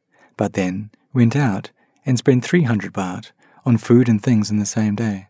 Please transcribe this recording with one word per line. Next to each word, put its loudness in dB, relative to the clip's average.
but -2
then -6
went 2
out -2
and 0
spent 2
three 2
hundred -2
baht -8
on 2
food 4
and 2
things 0
in -2
the -2
same -2
day. -6